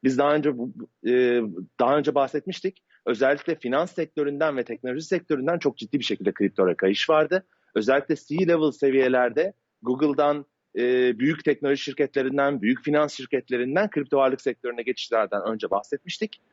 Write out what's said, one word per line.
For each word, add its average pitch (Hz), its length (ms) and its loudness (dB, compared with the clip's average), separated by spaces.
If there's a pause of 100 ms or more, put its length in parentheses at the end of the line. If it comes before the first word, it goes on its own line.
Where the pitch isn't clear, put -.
Biz 131 140 0
daha 147 180 4
önce 147 220 0
bu, 120 160 -8 (340)
e, 123 340 4 (380)
daha 131 180 4
önce 139 180 0
bahsetmiştik. 147 680 -4 (220)
Özellikle 135 500 0
finans 147 360 -2
sektöründen 147 640 -2
ve 120 60 -2
teknoloji 127 380 -6
sektöründen 160 580 -2
çok - 180 -2
ciddi 127 220 -4
bir 123 40 -6
şekilde 101 300 -2
kriptoya 95 420 2
kayış 98 340 0
vardı. 156 360 2 (300)
Özellikle 135 400 2
C-level 160 560 0
seviyelerde 131 840 2 (280)
Google'dan, 147 640 0 (320)
e, 123 420 2
büyük 151 260 -2
teknoloji 143 380 0
şirketlerinden, 139 760 -2
büyük 123 220 0
finans 147 300 0
şirketlerinden 131 760 -2
kripto 143 280 -2
varlık 135 240 2
sektörüne 120 420 -6
geçişlerden 107 580 -2
önce 107 280 -4
bahsetmiştik. 143 720 -6 (120)